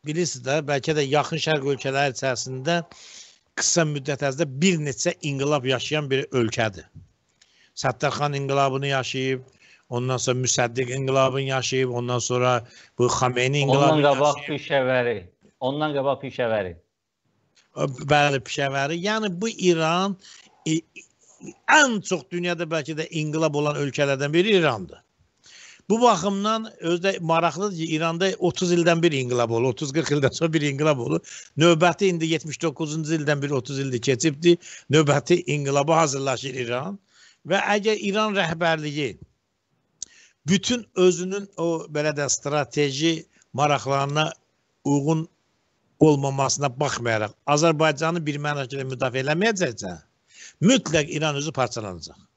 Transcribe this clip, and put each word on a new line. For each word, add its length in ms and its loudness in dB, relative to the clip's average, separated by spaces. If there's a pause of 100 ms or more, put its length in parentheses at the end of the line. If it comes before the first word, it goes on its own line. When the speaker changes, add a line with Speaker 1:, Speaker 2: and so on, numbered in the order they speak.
Speaker 1:
bilirsiniz 400 -4
də, 180 0
bəlkə 320 -2
də 140 2
Yaxın 320 0
Şərq 320 0
ölkələri 420 -2
içərisində 640 -2 (760)
qısa 300 2
müddət 360 -4
ərzində 220 -2 (140)
bir 200 4
neçə 400 -4
inqilab 480 -2
yaşayan 420 -2
bir 220 0
ölkədir. 540 -2 (880)
Səttarxan 640 -2
inqilabını 480 0
yaşayıb, 560 -2 (460)
ondan 280 -2
sonra 220 0
Müsəddiq 560 -2
inqilabını 560 0
yaşayıb, 400 -2
ondan 280 -2
sonra 460 2 (340)
bu 80 4
Xameyni 580 2
Speaker 2:
Ondan 340 4
Speaker 1:
inqilabını 40 4
Speaker 2:
qabaq 360 4
Speaker 1:
yaşayıb. 220 -8
Speaker 2:
Pişəvəri, 560 0 (440)
ondan 380 -2
qabaq 240 0
Pişəvəri. 520 -2 (1400)
Speaker 1:
Bəli, 260 4 (100)
Pişəvəri. 540 -4
Yəni 380 -2
bu 80 -2
İran, 640 0 (520)
e, 120 0 (880)
ən 340 6
çox 300 -4
dünyada 400 -4
bəlkə 300 -4
də 100 -6
inqilab 440 -2
olan 280 0
ölkələrdən 500 0
biri 280 4
İrandır. 420 -2 (840)
Bu 140 2
baxımdan 760 2
özü 240 -2
də 180 0
maraqlıdır 560 0
ki, 100 -4 (100)
İranda 420 0
otuz 340 0
ildən 300 4
bir 100 4
inqilab 380 0
olur, 240 2
otuz 180 -6
qırx 240 0
ildən 160 2
sonra 200 -2
bir 100 2
inqilab 360 0
olur. 220 -2 (380)
Növbəti 500 6
indi 180 0
yetmiş 360 -4
doqquzuncu 560 -2
ildən 240 0
bir 80 -2
otuz 280 -4
ildir 240 -2
keçibdir. 540 4 (340)
Növbəti 540 4
inqilaba 520 0
hazırlaşır 580 0
İran. 440 -6 (480)
Və 140 0 (160)
əgər 240 0
İran 360 -2
rəhbərliyi 840 -2 (1300)
bütün 400 0 (100)
özünün 600 2
o, 320 -4
belə 280 -2
də, 120 -2
strateji 1000 -2 (260)
maraqlarına 800 0 (520)
uyğun 440 0 (720)
olmamasına 800 2
baxmayaraq 520 0 (140)
Azərbaycanı 800 2
bir 160 -4
mənada 420 -6
müdafiə 400 -4
eləməyəcəksə, 760 -2 (600)
mütləq 460 4 (100)
İran 200 -2
özü 160 -6
parçalanacaq. 640 -6 (200)